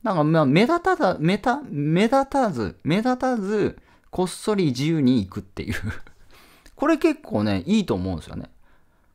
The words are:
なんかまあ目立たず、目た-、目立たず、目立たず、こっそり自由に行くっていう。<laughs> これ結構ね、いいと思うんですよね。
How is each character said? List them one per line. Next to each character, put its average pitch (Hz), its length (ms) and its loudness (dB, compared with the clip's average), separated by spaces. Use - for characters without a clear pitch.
な 214 120 0
ん - 20 2
か 151 80 4
ま 160 160 4
あ 147 60 4
目 151 160 4
立 330 180 2
た 370 160 0
ず、 202 240 0
目 175 180 0
た-、 254 240 -2
目 160 420 0
立 269 220 2
た 269 240 0
ず、 113 320 -4
目 160 140 0
立 254 200 0
た 254 200 -2
ず、 196 440 -2
こ 185 140 -2
っ - 20 -2
そ - 300 -4
り 185 100 2
自 131 180 -2
由 160 160 0
に 127 240 4
行 92 40 -10
く - 120 -10
っ - 40 -16
て - 180 -14
い 80 80 -8
う。 90 40 -4
<laughs> - 480 -20
こ 269 140 -2
れ 320 100 2
結 320 240 0
構 - 220 -4
ね、 196 220 -2
い 214 140 2
い 175 60 -4
と 117 80 -2
思 92 160 -4
う 90 40 -4
ん - 20 -8
で - 80 -12
す - 20 -18
よ - 80 -16
ね。 - 160 -12